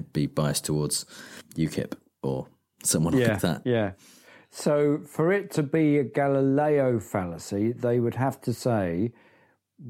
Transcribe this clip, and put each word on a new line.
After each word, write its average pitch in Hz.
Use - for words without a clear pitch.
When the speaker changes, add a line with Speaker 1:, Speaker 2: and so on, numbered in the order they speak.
Speaker 1:
be 73
biased 76
towards 76
ukip -
or 67
someone 85
Speaker 2:
Yeah, 120
Speaker 1:
like 92
that. 87
Speaker 2:
yeah. 113
So 147
for 165
it 202
to 156
be 147
a 143
Galileo 139
fallacy, 98
they 120
would 117
have 131
to 120
say, 104